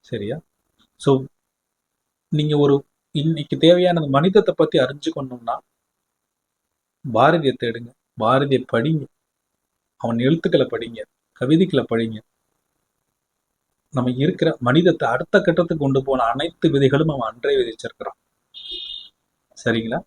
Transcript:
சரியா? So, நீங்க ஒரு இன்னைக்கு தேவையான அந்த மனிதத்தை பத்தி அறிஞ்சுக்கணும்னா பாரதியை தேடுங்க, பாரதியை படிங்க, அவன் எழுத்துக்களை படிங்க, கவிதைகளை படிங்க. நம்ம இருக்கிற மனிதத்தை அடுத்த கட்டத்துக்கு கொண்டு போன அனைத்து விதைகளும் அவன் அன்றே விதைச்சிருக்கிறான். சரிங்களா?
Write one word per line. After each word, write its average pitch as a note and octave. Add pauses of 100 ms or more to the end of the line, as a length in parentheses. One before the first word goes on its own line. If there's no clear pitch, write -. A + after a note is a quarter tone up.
சரியா? A2 (640)
So, C#3 (1200)
நீங்க D3+
ஒரு C#3+ (400)
இன்னைக்கு D3+
தேவையான F3
அந்த D3
மனிதத்தை F#3
பத்தி D#3+
அறிஞ்சுக்கணும்னா C3 (1500)
பாரதியை C3+
தேடுங்க, A#2 (280)
பாரதியை C3 (100)
படிங்க, C#3+ (1000)
அவன் A#2
எழுத்துக்களை D3+
படிங்க, A#2 (420)
கவிதைகளை D#3
படிங்க. A2+ (1800)
நம்ம B2+
இருக்கிற E3 (100)
மனிதத்தை D3
அடுத்த A#2+
கட்டத்துக்கு E3+
கொண்டு C3+
போன C3
அனைத்து C3+
விதைகளும் C#3
அவன் A#2
அன்றே A#2+
விதைச்சிருக்கிறான். A#2 (1400)
சரிங்களா? A2+